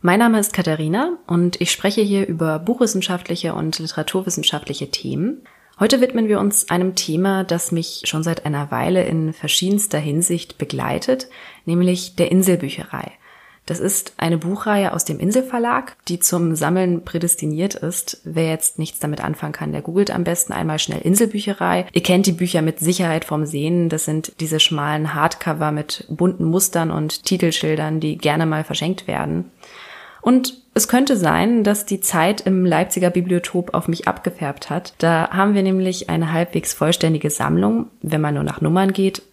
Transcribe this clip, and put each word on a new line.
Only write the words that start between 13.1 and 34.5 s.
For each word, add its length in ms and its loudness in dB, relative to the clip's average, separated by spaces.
Das 140 -6
ist 380 -2
eine 200 0
Buchreihe 540 0
aus 140 -2
dem 160 -6
Inselverlag, 760 0
die 100 -2
zum 340 2
Sammeln 520 2
prädestiniert 720 -2
ist. 500 -6
Wer 240 -2
jetzt 280 -2
nichts 220 -6
damit 240 -4
anfangen 300 -6
kann, 180 -6
der 100 -4
googelt 300 2
am 140 0
besten 260 -2
einmal 280 -2
schnell 200 -4
Inselbücherei. 960 0
Ihr 100 0
kennt 220 4
die 80 4
Bücher 280 0
mit 180 -2
Sicherheit 440 0
vom 220 -2
Sehen. 420 0
Das 160 -2
sind 380 -4
diese 180 -2
schmalen 540 0
Hardcover 580 -2
mit 380 -6
bunten 340 0
Mustern 480 2
und 320 -4
Titelschildern, 760 0
die 160 -2
gerne 280 2
mal 200 0
verschenkt 420 -4
werden. 420 -2
Und 340 2
es 160 2
könnte 260 4
sein, 480 4
dass 220 2
die 160 -4
Zeit 400 2
im 240 2
Leipziger 460 2
Bibliotop 640 0
auf 140 0
mich 220 -2
abgefärbt 600 -6